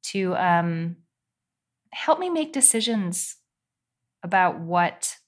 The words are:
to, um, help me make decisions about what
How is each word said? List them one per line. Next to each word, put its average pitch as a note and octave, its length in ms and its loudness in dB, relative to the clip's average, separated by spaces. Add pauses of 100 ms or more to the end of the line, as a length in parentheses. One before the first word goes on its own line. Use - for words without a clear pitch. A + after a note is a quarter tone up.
to, F#3 320 -2
um, E3+ 580 0 (960)
help - 260 0
me F4+ 140 -4
make D#4 200 -4
decisions A3 840 0 (880)
about F3+ 360 2
what E3+ 580 -2 (100)